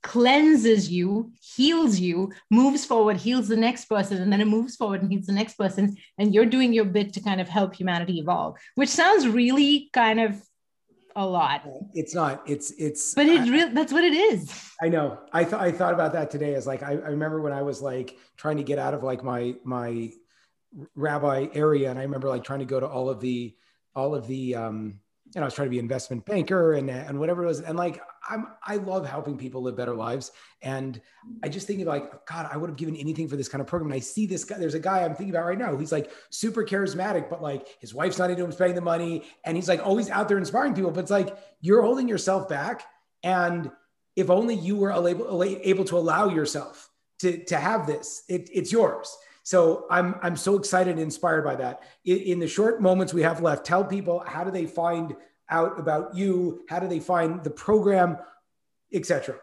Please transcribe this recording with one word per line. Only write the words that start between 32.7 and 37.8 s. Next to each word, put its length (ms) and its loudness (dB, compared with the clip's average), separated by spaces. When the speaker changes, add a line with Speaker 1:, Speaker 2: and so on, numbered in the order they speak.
Speaker 2:
have 60 -12
given 200 -6
anything 320 -6
for 80 -6
this 120 -6
kind 120 -6
of 80 -8
program." 220 -4
And 60 -4
I 40 -4
see 260 -4
this 180 -6
guy, 140 -12
there's 160 -4
a 60 -4
guy 240 0
I'm 100 -4
thinking 200 -8
about 120 -2
right 120 -2
now. 180 -4
He's, 160 -4
like, 180 -2
super 340 -2
charismatic, 640 -2
but, 140 -8
like, 240 -8